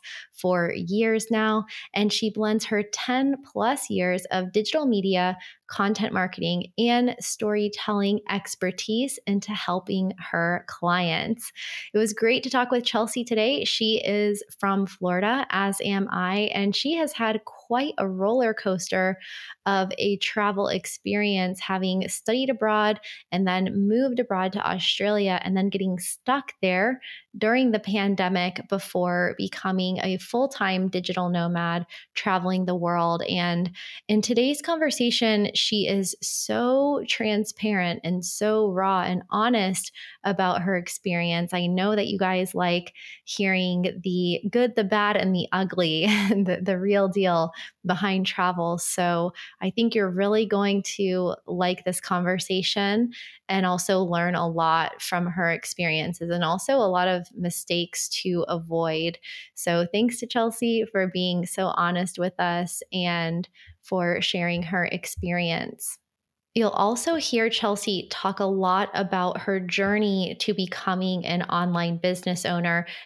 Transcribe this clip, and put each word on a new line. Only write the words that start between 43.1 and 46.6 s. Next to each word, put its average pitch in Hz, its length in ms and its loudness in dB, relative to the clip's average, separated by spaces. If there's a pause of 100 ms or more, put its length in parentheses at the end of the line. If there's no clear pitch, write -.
hearing 185 800 0
the 180 380 0 (100)
good, 240 240 2
the 220 100 2
bad, 208 320 2
and 190 160 2
the 180 200 0
ugly, 175 540 2
<laughs> 208 240 4
the, 190 300 2